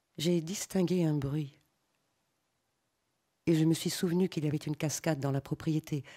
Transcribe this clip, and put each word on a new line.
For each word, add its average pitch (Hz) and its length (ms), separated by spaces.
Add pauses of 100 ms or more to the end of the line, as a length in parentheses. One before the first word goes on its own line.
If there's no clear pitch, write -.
(180)
j'ai 170 240
distingué 180 640
un 156 80
bruit. 139 440 (1900)
Et 170 100
je 156 80
me 160 100
suis 160 160
souvenu 180 380
qu'il 156 160
y 151 40
avait 151 100
une 156 180
cascade 143 440
dans 139 120
la 135 100
propriété. 151 640 (140)